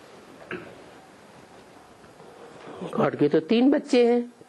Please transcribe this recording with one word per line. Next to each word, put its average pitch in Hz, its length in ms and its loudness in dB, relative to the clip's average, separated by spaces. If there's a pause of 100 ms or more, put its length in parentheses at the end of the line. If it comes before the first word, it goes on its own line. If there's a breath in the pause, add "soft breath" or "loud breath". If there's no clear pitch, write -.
(2750)
God 139 320 -4
के 147 140 0
तो 156 100 2
तीन 240 320 2
बच्चे 240 420 2
हैं, 240 80 2 (280)